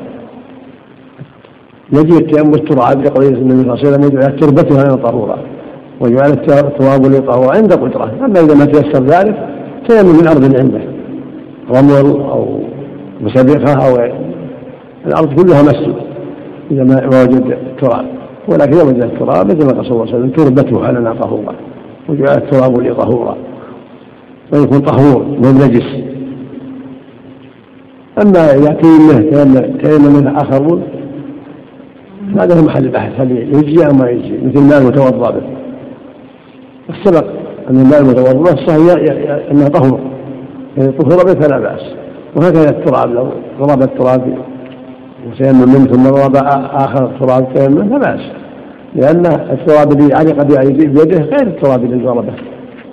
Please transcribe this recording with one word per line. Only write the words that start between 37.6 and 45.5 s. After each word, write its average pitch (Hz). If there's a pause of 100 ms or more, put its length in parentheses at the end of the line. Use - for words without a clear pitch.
أن 127
الماء 139
المتوضأ 127
به 151
صحيح 165
ي-، 147
ي-، -
أنه 143
طهور، 135 (800)
يعني 135
طهور 156
به 185
فلا 143
بأس، 101 (540)
وهكذا 160
التراب 123
لو 123 (340)
ضرب 139
التراب 127 (880)
وتيمم 131